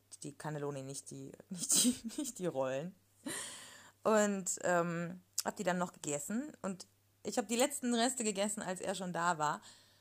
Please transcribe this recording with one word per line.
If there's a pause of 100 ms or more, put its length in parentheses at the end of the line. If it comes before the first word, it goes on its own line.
(240)
die
Cannelloni,
nicht
die, (100)
<laughs>
nicht
die, (220)
nicht
die
Rollen. (1080)
Und,
ähm, (220)
hab
die
dann
noch
gegessen (100)
und (360)
ich
hab
die
letzten
Reste
gegessen,
als
er
schon
da
war. (400)